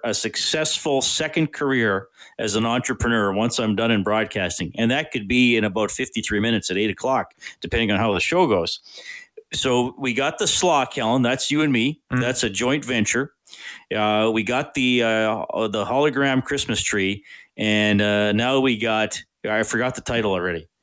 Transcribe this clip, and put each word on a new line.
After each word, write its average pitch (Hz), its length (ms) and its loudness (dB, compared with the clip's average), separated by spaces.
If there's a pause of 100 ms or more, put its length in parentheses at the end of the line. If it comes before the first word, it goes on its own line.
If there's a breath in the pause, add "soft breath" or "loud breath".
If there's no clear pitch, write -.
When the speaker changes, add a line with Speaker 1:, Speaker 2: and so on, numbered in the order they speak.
Speaker 1:
a 113 80 0
successful 143 880 0
second 156 500 0
career 113 560 0 (300 loud breath)
as 107 180 -2
an 113 100 0
entrepreneur 117 680 0
once 113 260 0
I'm 110 160 0
done 113 160 0
in 104 120 2
broadcasting. 104 720 -2
And 113 140 0
that 143 220 -2
could 104 160 -6
be 123 300 4
in 107 80 2
about 101 260 0
fifty-three 107 480 -4
minutes 110 320 0
at 90 60 -2
eight 107 140 0
o'clock, 127 420 -2 (260 loud breath)
depending 113 320 -2
on 98 80 2
how 110 140 2
the 101 80 0
show 170 260 2
goes. 90 320 0 (720 loud breath)
So 123 460 0
we 127 160 -4
got 139 240 -2
the 208 80 0
Slaw, 151 400 2
Kellen. 123 380 0
That's 127 260 0
you 151 140 2
and 147 100 2
me. 127 280 0 (120)
Speaker 2:
Mm. 123 80 0
Speaker 1:
That's 123 220 0
a 107 80 0
joint 120 340 -2
venture. 120 480 -2 (580 loud breath)
Uh, 107 400 2
we 110 120 0
got 127 320 -4
the, 123 260 2
uh, 110 680 0
the 104 160 -2
hologram 135 580 2
Christmas 135 400 -2
tree. 101 420 -2 (320 loud breath)
And, 107 420 2
uh, 104 320 2
now 123 280 2
we 131 180 2
got, 110 460 -2 (200)
I 107 200 0
forgot 123 320 -2
the - 60 -8
title 110 320 0
already. 87 360 -4 (140)